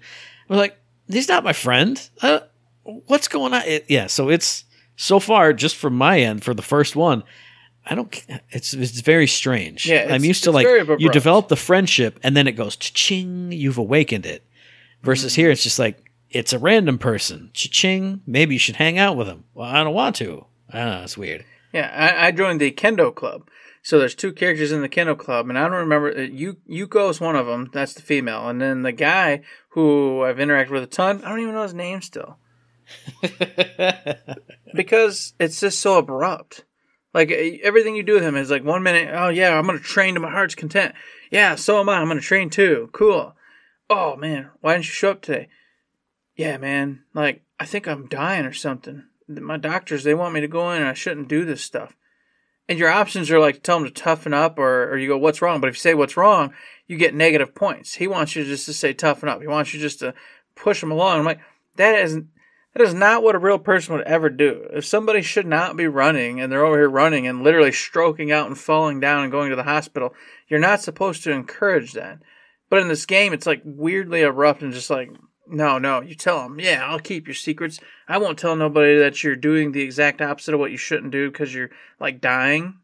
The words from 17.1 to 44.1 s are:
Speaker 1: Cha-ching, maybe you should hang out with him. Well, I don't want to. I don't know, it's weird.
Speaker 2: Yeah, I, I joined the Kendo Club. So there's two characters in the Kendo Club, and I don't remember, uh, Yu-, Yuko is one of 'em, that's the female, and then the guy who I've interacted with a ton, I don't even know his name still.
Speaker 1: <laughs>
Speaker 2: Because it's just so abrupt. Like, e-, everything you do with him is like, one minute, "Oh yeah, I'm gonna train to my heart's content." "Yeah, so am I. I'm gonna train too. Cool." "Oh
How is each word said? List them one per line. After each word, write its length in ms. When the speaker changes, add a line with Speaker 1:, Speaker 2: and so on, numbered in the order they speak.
Speaker 1:
Cha-ching, 760
maybe 260
you 60
should 160
hang 240
out 180
with 100
him. 180
Well, 120
I 160
don't 120
want 220
to. 280
I 80
don't 100
know, 140
it's 140
weird. 260
Speaker 2:
Yeah, 160
I, 80
I 40
joined 300
the 100
Kendo 440
Club. 320
So 160
there's 160
two 200
characters 380
in 100
the 80
Kendo 280
Club, 320
and 80
I 60
don't 140
remember, 380
uh, 60
Yu-, 360
Yuko 400
is 120
one 140
of 120
'em, 260
that's 200
the 100
female, 460
and 120
then 220
the 80
guy 500
who 540
I've 140
interacted 340
with 120
a 40
ton, 360
I 60
don't 100
even 160
know 80
his 100
name 280
still. 360
Speaker 1:
<laughs> 80
Speaker 2:
Because 680
it's 200
just 200
so 180
abrupt. 680
Like, 180
e-, 320
everything 320
you 80
do 120
with 80
him 120
is 160
like, 120
one 200
minute, 300
"Oh 160
yeah, 280
I'm 80
gonna 140
train 340
to 60
my 100
heart's 260
content." 380
"Yeah, 240
so 240
am 100
I. 80
I'm 100
gonna 140
train 280
too. 420
Cool." 440
"Oh 260